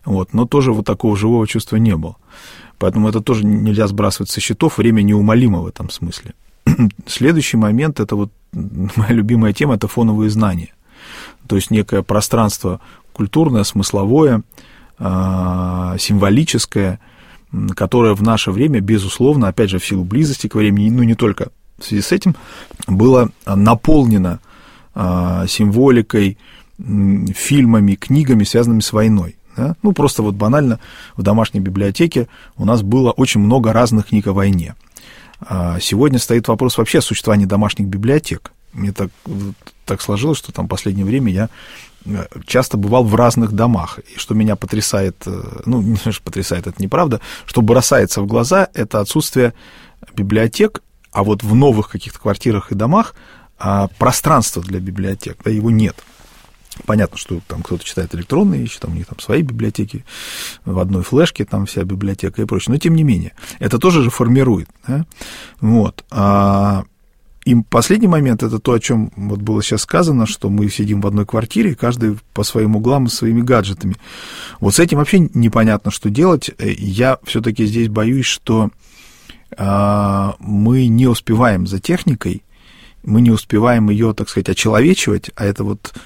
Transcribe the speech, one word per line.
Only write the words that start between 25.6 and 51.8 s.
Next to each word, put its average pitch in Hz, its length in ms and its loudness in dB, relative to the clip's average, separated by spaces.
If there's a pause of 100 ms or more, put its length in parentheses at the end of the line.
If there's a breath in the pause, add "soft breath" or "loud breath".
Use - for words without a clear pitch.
м, 101 500 0
фильмами, 113 680 4
книгами, 131 500 2
связанными 117 360 2
с - 120 -4
войной. 107 440 2 (200)
Да? 147 260 -4
Ну, 208 100 2
просто 143 300 0
вот 104 120 -2
банально 127 460 0 (360 loud breath)
в 120 60 -6
домашней 104 380 0
библиотеке 98 680 -2 (280 loud breath)
у - 80 -6
нас 110 180 2
было 120 280 2
очень 127 300 2
много 113 320 2
разных 110 360 2
книг 104 180 0
о 101 60 0
войне. 95 420 0 (680 loud breath)
А 87 400 -4
сегодня 131 380 2
стоит 117 300 0
вопрос 120 300 0
вообще 120 200 0
о 143 40 4
существовании 107 440 0
домашних 101 400 -2
библиотек. 107 680 -4 (200)
Мне - 200 -6
так, - 180 -6 (140)
вот 98 300 -10 (300)
так - 180 -6
сложилось, 127 360 -2
что - 140 -16
там 90 140 -6
в - 20 -12
последнее 98 380 -4
время 117 260 0
я, 101 160 -2 (560 loud breath)
э, 95 220 -8 (200)
часто 123 300 0
бывал 107 280 2
в 107 100 2
разных 113 380 2
домах. 104 460 -2 (160)
И - 40 -12
что - 160 -6
меня 107 220 0
потрясает, 98 600 -4 (100)
э, 92 380 -10
ну, 120 160 0
<laughs> - 20 0
не 110 140 0
знаю, 107 160 -4
что - 100 -12
потрясает, 87 440 -6
это 92 160 -8
неправда, 151 380 0 (260 loud breath)
что - 160 0
бросается 113 580 2
в 98 60 -2
глаза, 120 480 2
это 110 260 -4
отсутствие 123 540 0 (600 loud breath)
библиотек, 110 680 0 (300)
а 101 120 -2
вот 104 180 0
в 107 120 0
новых 123 340 4